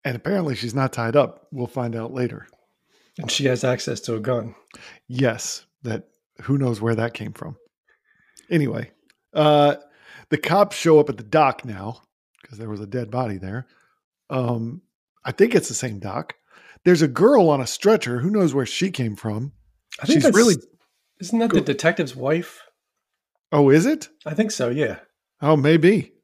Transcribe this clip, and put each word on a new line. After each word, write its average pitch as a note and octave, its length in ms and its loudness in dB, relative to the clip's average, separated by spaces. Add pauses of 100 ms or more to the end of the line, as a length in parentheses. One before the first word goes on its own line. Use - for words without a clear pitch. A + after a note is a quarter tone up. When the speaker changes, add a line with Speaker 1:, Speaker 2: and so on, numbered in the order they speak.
Speaker 1:
And B2 120 -4
apparently D#3+ 400 -4
she's A#2 200 -8
not C3+ 180 -2
tied A#2 220 -4
up. - 360 0
We'll B2 160 -8
find A#2+ 280 -8
out A2+ 180 -10
later. A#2+ 340 -6 (720)
Speaker 2:
And A#2+ 120 -8
she C#3 140 -2
has B2+ 180 0
access B2 380 -4
to A2+ 140 -8
a A2 40 -6
gun. A2+ 340 -6 (540)
Speaker 1:
Yes. B2 580 -4 (180)
That, A2 240 -8 (360)
who C#3 140 -2
knows B2 220 -2
where A2+ 160 0
that A#2 180 -4
came G#2 200 -12
from. - 240 -16 (920)
Anyway, C#3 420 -2 (420)
uh, D3 420 4 (540)
the D3+ 80 0
cops G3 400 0
show D#3 220 6
up C#3+ 100 2
at A#2 80 -8
the A#2 60 -16
dock C3+ 420 0
now G#2+ 360 -12 (420)
'cause A#2 140 -20
there A2 120 -12
was G#2 100 -10
a G#2 80 -12
dead A2 240 -8
body A#2 260 -4
there. F#2+ 300 -12 (600)
Um, A#2+ 520 -4 (440)
I B2+ 80 -8
think A3+ 220 2
it's A#3+ 120 2
the - 60 -10
same G#2+ 260 -8
dock. G2+ 360 -10 (500)
There's F3 160 6
a D#3+ 80 4
girl F#3 400 6
on C#3+ 100 2
a A#2+ 80 -4
stretcher. B2 520 0
Who D3+ 100 -2
knows F#3+ 240 2
where C3+ 120 0
she F#3 260 -4
came A#2 260 -4
from? A2 340 -6 (500)
Speaker 2:
I - 40 -10
think D#4 120 4
Speaker 1:
She's C#4+ 60 4
Speaker 2:
that's, B3 120 6
Speaker 1:
really G#3+ 200 6 (640)
Speaker 2:
isn't G3 200 -4
that A3+ 100 0
the F3 100 2
Speaker 1:
go- B2+ 60 -4
Speaker 2:
detective's D3 500 -2
wife? D3 460 -4 (880)
Speaker 1:
Oh, D3 180 6
is D#3+ 160 6
it? D4+ 220 -2 (180)
Speaker 2:
I D#3 80 -8
think G#3+ 180 -2
so, B2 180 -2
yeah. B2 300 -4 (420)
Speaker 1:
Oh, D3+ 160 4
maybe. D#3 560 4 (100)